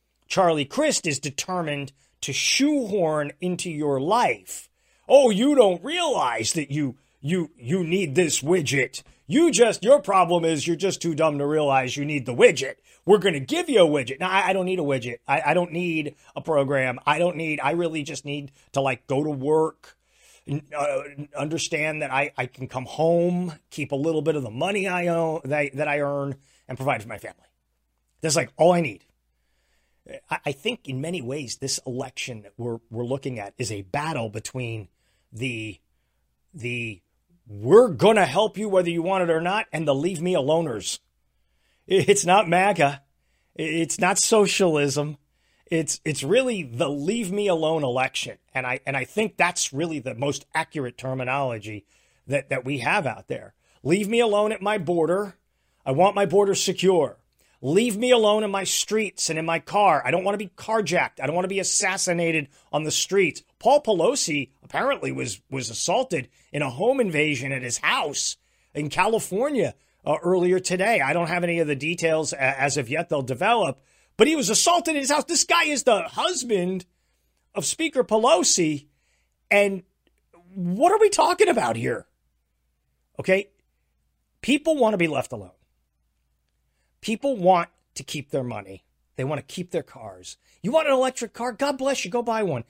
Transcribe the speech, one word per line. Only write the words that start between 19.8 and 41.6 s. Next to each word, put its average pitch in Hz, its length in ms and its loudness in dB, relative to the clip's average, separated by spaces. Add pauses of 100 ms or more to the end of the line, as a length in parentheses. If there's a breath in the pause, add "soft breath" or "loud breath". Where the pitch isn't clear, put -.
n-, 147 160 -4 (120)
uh, 143 260 -2 (360)
understand 156 640 -4
that 139 100 -6
I, 143 260 -2
I 127 100 -4
can 127 200 -12
come 127 180 -8
home, 170 680 0 (160)
keep 143 220 -10
a 143 40 -2
little 156 260 -2
bit 156 140 0
of 143 80 -4
the 107 80 -10
money 190 360 -4
I 180 200 -2
own, 165 380 -2
that, 147 300 -2
that 147 120 -2
I 147 120 0
earn, 143 360 -4 (320 soft breath)
and 127 100 -10
provide 131 260 -2
for 113 60 -16
my 107 80 -12
family. 98 200 -16 (840)
That's, 160 160 0
like, 147 180 -2
all 165 160 6
I 175 80 2
need. 131 240 -6 (1300)
I, 160 180 -6
I 151 40 0
think 220 380 -8
in 131 100 -6
many 165 220 -6
ways, 127 360 -8
this - 280 -6
election 123 560 -10
that 104 160 -20
we're, 117 220 -6 (100)
we're 117 160 -6
looking 131 340 -6
at 101 180 -12
is 117 140 -6
a 101 120 -8
battle 139 460 -6
between 113 600 -10 (420)
the, 110 480 -8 (760)
the 117 480 -8 (460)
"we're 127 420 6
gonna 185 360 6
help 185 320 0
you 214 100 -4
whether 185 220 2
you 170 120 0
want 185 220 0
it 165 60 2
or 160 100 2
not," 190 320 -2
and 160 160 -2
the 139 80 4
"leave 156 260 -2
me 180 120 0
aloners." 147 640 -2 (920)